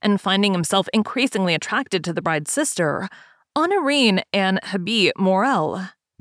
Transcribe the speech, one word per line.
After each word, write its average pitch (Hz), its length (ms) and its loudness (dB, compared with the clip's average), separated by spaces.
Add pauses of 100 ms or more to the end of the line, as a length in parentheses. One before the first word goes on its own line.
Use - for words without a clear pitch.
and 202 200 2
finding 196 320 2
himself 185 420 0
increasingly 208 580 0
attracted 196 520 -2
to 170 80 -4
the 170 100 -4
bride's 160 300 -2
sister, 185 560 -2 (480)
Honorine 285 680 2 (100)
Anne 190 300 0
Habit 190 560 0
Morel, 190 680 0 (320)